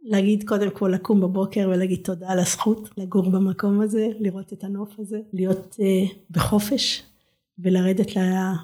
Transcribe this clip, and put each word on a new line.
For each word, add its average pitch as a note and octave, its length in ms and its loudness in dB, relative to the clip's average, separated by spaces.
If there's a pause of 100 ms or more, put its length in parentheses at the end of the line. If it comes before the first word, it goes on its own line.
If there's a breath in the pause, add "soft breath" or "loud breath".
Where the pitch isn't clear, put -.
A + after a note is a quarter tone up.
להגיד G#3 460 2
קודם G3+ 220 0
כל, G3 240 0
לקום G3 260 2
בבוקר F#3+ 520 0
ולהגיד F#3 320 0
תודה F#3 260 -6
על F#3 80 0
הזכות, G#3+ 580 0
לגור F#3 340 0
במקום G3 500 2
הזה, G#3+ 280 0 (100)
לראות G3 340 -6
את G3 120 -14
הנוף G3 340 -8
הזה, G#3+ 220 -10 (120)
להיות, F#3 480 -2
אה, F#3+ 360 2 (140)
בחופש, - 720 0 (560)
ולרדת F#3 580 2
ל-, F#3 360 0 (120)